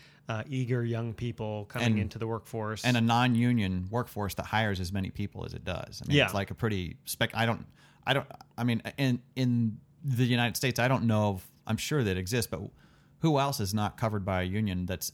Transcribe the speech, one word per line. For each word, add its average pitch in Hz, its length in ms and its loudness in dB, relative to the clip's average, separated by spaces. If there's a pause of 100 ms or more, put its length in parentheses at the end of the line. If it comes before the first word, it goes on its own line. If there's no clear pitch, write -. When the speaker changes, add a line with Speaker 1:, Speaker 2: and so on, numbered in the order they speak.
(300)
Speaker 1:
uh, 110 180 -4
eager 127 340 0
young 117 300 -2
people 107 540 -6
coming 117 260 0
Speaker 2:
And 107 60 4
Speaker 1:
into 101 200 -2
the 113 80 -6
workforce. 110 600 -4
Speaker 2:
and 123 100 4
a 113 60 4
non-union 117 880 4
workforce 104 460 -4
that - 100 -6
hires 107 340 0
as 90 140 -4
many 95 160 -2
people 101 340 -8
as 82 80 -8
it 87 100 -10
does. - 400 -8
I - 60 -12
mean, 147 80 4
Speaker 1:
Yeah. 135 80 8
Speaker 2:
it's 98 100 -2
like 98 160 0
a 95 40 -6
pretty 98 500 -2
spec-, - 300 -2
I 113 100 2
don't, 117 220 -2 (400)
I 131 80 2
don't, 139 120 -2 (300)
I 120 80 -2
mean, 120 180 2 (140)
in, 127 240 2 (160)
in 120 420 2 (240)
the 127 220 2
United 120 320 2
States, 123 220 0
I 120 100 4
don't 123 160 2
know 107 320 4
if, - 160 -14 (140)
I'm 110 100 0
sure 151 260 0
that 95 140 2
exists, 98 340 -2
but 82 120 -6 (580)
who 156 180 4
else 139 200 0
is 98 140 -2
not 104 240 0
covered 107 260 0
by 92 200 0
a - 20 0
union 92 400 0
that's 90 300 -4